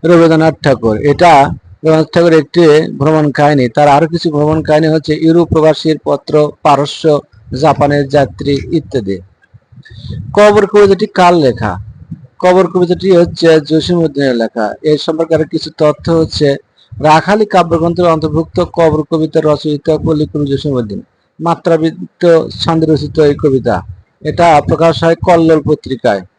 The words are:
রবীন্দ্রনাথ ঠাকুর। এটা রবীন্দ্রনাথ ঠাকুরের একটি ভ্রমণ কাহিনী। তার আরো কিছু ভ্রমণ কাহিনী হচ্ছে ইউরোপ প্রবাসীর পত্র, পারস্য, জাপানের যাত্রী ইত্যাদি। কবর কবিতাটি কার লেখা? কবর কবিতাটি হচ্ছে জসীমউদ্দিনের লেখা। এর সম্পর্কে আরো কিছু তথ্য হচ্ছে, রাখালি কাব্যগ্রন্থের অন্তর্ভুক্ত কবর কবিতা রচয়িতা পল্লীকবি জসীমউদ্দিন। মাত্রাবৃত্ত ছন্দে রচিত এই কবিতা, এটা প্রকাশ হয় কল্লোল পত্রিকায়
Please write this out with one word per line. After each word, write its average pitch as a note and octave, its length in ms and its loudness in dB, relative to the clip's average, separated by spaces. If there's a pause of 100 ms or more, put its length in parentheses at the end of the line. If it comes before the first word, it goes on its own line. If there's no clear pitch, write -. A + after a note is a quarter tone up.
রবীন্দ্রনাথ D#3+ 460 4 (100)
ঠাকুর। A2+ 320 0 (160)
এটা E3 200 4 (520)
রবীন্দ্রনাথ D#3 300 0
ঠাকুরের E3+ 280 4
একটি E3+ 220 0 (360)
ভ্রমণ D#3 260 0 (120)
কাহিনী। D3 260 2 (120)
তার D3 200 2
আরো D#3+ 160 2
কিছু E3+ 240 -4
ভ্রমণ D3+ 220 0 (100)
কাহিনী D#3 260 2
হচ্ছে D#3 180 -4 (120)
ইউরোপ E3 280 2
প্রবাসীর D#3 540 0
পত্র, D3 280 -4 (300)
পারস্য, C#3+ 380 0 (600)
জাপানের C#3+ 420 0 (100)
যাত্রী C#3+ 400 -2 (240)
ইত্যাদি। G2+ 380 -6 (1200)
কবর G#3 360 4
কবিতাটি G3+ 340 4 (120)
কার F3 160 4 (100)
লেখা? A2 280 -2 (720)
কবর F#3 300 4
কবিতাটি F3+ 360 -2 (120)
হচ্ছে E3+ 280 0 (200)
জসীমউদ্দিনের D3+ 760 -2
লেখা। A2+ 240 -4 (240)
এর D3+ 140 2
সম্পর্কে D#3+ 320 -4
আরো D3+ 180 0
কিছু D#3+ 140 -6 (140)
তথ্য D3+ 240 -2 (140)
হচ্ছে, D3+ 280 -2 (580)
রাখালি F#3 480 2
কাব্যগ্রন্থের E3+ 600 0
অন্তর্ভুক্ত D#3 440 -4 (200)
কবর D#3 220 2 (100)
কবিতা D#3 300 -2
রচয়িতা D3+ 520 -2 (120)
পল্লীকবি D3+ 480 -4
জসীমউদ্দিন। B2+ 480 -6 (400)
মাত্রাবৃত্ত E3 840 -4 (400)
ছন্দে D#3+ 260 0
রচিত C#3+ 280 -2 (140)
এই C#3+ 120 -2
কবিতা, A#2+ 340 -2 (520)
এটা E3+ 180 0 (220)
প্রকাশ D#3+ 260 0 (100)
হয় G3 120 2 (100)
কল্লোল E3 420 2
পত্রিকায় B2 540 -2 (160)